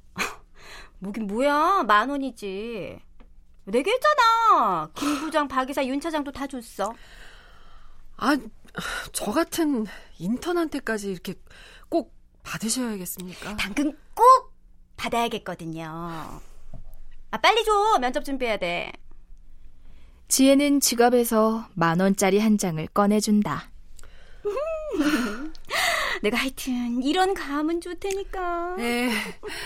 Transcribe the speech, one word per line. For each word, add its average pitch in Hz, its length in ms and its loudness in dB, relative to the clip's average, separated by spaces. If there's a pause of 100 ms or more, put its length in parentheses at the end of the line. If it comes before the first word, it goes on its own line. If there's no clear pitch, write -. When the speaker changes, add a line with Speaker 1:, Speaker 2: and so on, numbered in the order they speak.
(140)
Speaker 1:
<laughs> - 840 -12
뭐긴 208 260 -8
뭐야. 285 600 2
만 214 240 4
원이지. 220 880 -6 (680)
내게 262 260 2
했잖아. 453 1000 4
김 285 280 -2
부장, 302 260 0
박 262 240 -2
이사, 285 160 0
윤 277 120 -2
차장도 294 320 -4
다 277 140 -8
줬어. 226 480 -6 (1200)
Speaker 2:
아, 277 200 2 (760)
저 - 180 -4
같은 294 540 0 (340)
인턴한테까지 233 920 -2
이렇게 180 220 -8 (560)
꼭 320 240 0 (300)
받으셔야겠습니까? 196 1120 -6
Speaker 1:
당근 269 400 -2 (160)
꼭 508 400 8 (420)
받아야겠거든요. 180 920 -4 (1500)
아, 214 100 -4
빨리 427 220 6
줘. 415 360 4
면접 247 260 0
준비해야 208 320 -2
돼. 170 340 -4 (1400)
Speaker 3:
지혜는 277 520 6
지갑에서 233 920 4
만 165 260 2
원짜리 196 400 4
한 214 180 6
장을 165 300 -2
꺼내준다. 208 840 2 (720)
Speaker 1:
<laughs> 415 1800 -2
내가 214 160 0
하여튼 247 640 -2
이런 370 320 2
감은 311 480 -2
좋다니까. 359 960 -6
Speaker 2:
네, 240 320 0 (560)